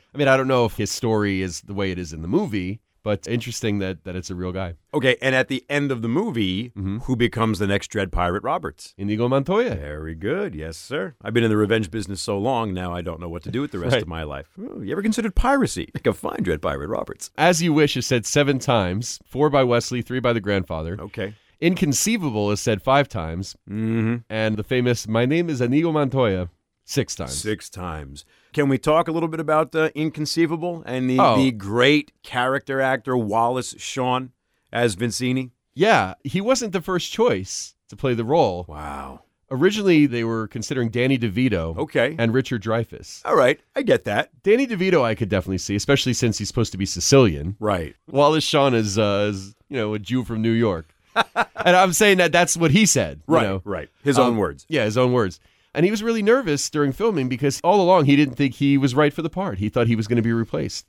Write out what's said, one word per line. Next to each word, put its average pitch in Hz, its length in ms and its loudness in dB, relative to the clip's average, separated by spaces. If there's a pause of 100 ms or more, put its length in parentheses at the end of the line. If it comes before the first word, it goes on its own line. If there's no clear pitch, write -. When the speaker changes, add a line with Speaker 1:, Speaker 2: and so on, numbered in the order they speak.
(160)
Speaker 1:
I - 20 -8
mean, 143 120 2
I 135 80 6
don't 135 100 0
know 131 180 4
if 107 120 -4
his 104 140 -2
story 104 500 0
is 92 200 -6
the - 120 -14
way 98 180 -2
it 90 80 -6
is 82 140 -10
in 80 100 -10
the 82 40 -8
movie, 107 520 -2 (240)
but 107 240 -4
interesting 113 520 -4
that, 92 240 -6
that 90 120 -12
it's 90 160 -10
a 92 40 -8
real 90 160 -6
guy. 90 240 -8 (180)
Speaker 2:
Okay, 131 300 2
and 131 100 2
at 131 140 2
the 131 220 -6
end 143 220 -2
of 120 120 -2
the 117 40 -2
movie, 117 600 -2
Speaker 1:
Mm-hmm. 98 300 -6
Speaker 2:
who 127 160 -2
becomes 113 440 0
the 107 80 0
next 98 220 -2
Dread 98 220 -4
Pirate 90 320 -2
Roberts? 139 540 -6
Speaker 1:
Inigo 107 300 -2
Montoya. 170 480 0
Speaker 2:
Very 76 400 -10
good. 143 400 -6
Yes, 78 220 -10
sir. 160 440 -8
I've 107 120 -8
been 117 100 4
in 113 80 4
the 107 60 4
revenge 107 340 2
business 101 300 -8
so 104 180 -4
long, 113 360 -2
now 90 180 -6
I 87 80 -6
don't 85 180 -8
know 85 100 -10
what 85 140 -10
to - 80 -10
do 117 100 -2
with 147 100 -6
the 98 80 -8
rest 85 140 0
Speaker 1:
Right. 127 100 2
Speaker 2:
of 78 40 -8
my 82 160 -6
life. 71 260 -10 (100)
Oh, - 220 -14
you 98 100 -8
ever 170 120 -4
considered 220 320 -2
piracy? 262 600 0
Pick - 120 -8
a 110 60 2
fine - 300 -6
Dread 80 180 0
Pirate 73 280 -4
Roberts. - 480 -8
Speaker 1:
As 165 240 2
You 170 120 2
Wish 147 240 4
is 120 100 -4
said 120 200 0
seven 143 320 2
times, 107 680 0
four 143 260 0
by 135 120 4
Wesley, 120 400 0
three 127 160 -6
by 120 140 0
the 113 80 0
grandfather. 90 580 -2
Speaker 2:
Okay. 101 360 -8 (240)
Speaker 1:
Inconceivable 156 920 0
is 101 80 0
said 107 220 -2
five 135 260 2
times. 85 480 -8 (140)
Speaker 2:
Mm-hmm. 113 480 -2 (120)
Speaker 1:
And 110 280 0
the 107 60 0
famous 123 440 0
"My 113 180 2
name 165 240 0
is 135 120 -2
Inigo 151 300 2
Montoya" 120 580 0 (360)
six - 300 -4
times. 69 220 -8
Speaker 2:
Six 104 320 -6
times. 76 560 -12 (280)
Can 143 160 0
we 135 80 4
talk 156 300 2
a 165 40 -4
little 165 180 -2
bit 156 100 -6
about, 156 360 0
uh, 156 200 2
Inconceivable 160 920 -2
and 127 240 -2
the, 127 100 2
Speaker 1:
Oh. 165 180 6
Speaker 2:
the 131 140 4
great 120 600 2 (120)
character 135 580 -2
actor 131 360 0
Wallace 117 600 0
Shawn 127 540 -4 (400)
as 117 240 0
Vizzini? 123 560 -2 (220)
Speaker 1:
Yeah, 139 500 2
he 165 180 -2
wasn't 240 320 -2
the 185 80 -2
first 180 300 -4
choice 120 640 -2 (140)
to - 60 -18
play 131 180 -2
the 113 120 -2
role. 110 420 0
Speaker 2:
Wow. 71 540 -12 (280)
Speaker 1:
Originally, 175 560 4
they 120 180 -2
were 113 240 -4
considering 120 420 -4
Danny 127 280 0
DeVito 101 600 0
Speaker 2:
Okay. 139 400 -2
Speaker 1:
and 113 160 2
Richard 127 300 0
Dreyfuss. - 640 -6
Speaker 2:
All - 100 2
right, 139 240 4 (160)
I 269 60 -2
get 175 240 2
that. 110 240 -2 (140)
Speaker 1:
Danny 233 220 4
DeVito 190 380 2
I 113 120 0
could 110 140 -4
definitely 95 280 0
see, 101 180 -4
especially 131 380 2
since 113 240 0
he's 104 100 -6
supposed - 240 -2
to - 60 -10
be 98 80 -2
Sicilian. 92 720 2
Speaker 2:
Right. 95 360 -4 (140)
Speaker 1:
Wallace 147 360 2
Shawn 139 280 4
is, 107 240 0
uh, 104 340 2
is, 98 240 -12 (140)
you 143 80 -10
know, 107 160 -4
a 107 60 -6
Jew 123 240 -4
from 110 180 -6
New 113 120 2
York. 104 340 0 (280)
Speaker 2:
<laughs> 226 100 2 (380)
Speaker 1:
And - 120 6
I'm 185 180 6
saying 202 240 6
that 170 140 4
that's 170 260 2
what 165 140 2
he 208 160 6
said, 80 400 -2
you 156 80 4
Speaker 2:
Right, 151 80 6
Speaker 1:
know. 98 220 -2
Speaker 2:
right. 87 220 -8 (160)
His 135 140 4
Speaker 1:
Um, 123 140 6
Speaker 2:
own 113 60 0
words. 80 300 -2
Speaker 1:
Yeah, 139 180 0
his 107 120 0
own 127 140 4
words. 110 280 0 (360)
And 156 100 4
he 202 60 2
was 214 100 -4
really 226 220 -2
nervous 208 480 2
during 147 200 0
filming 156 380 -2
because 131 340 -2
all 190 180 4
along 180 240 4
he 139 100 6
didn't 143 200 4
think 139 200 0
he 139 240 4
was 131 160 0
right 147 180 4
for - 80 -8
the 160 80 -4
part. 175 300 -6
He 104 100 0
thought 120 180 2
he 113 80 2
was 107 120 -4
gonna 117 160 2
be 117 100 0
replaced. - 560 -4